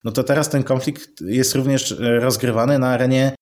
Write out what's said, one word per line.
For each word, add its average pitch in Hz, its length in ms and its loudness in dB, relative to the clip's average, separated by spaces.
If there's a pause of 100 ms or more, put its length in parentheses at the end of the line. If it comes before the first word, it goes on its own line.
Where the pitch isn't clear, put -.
no 113 80 -4
to 127 120 0
teraz 147 260 0
ten 139 140 0
konflikt 135 580 -4
jest 120 340 0
również, 135 360 0
e, 120 280 0
rozgrywany 123 600 0
na 127 100 0
arenie 131 520 2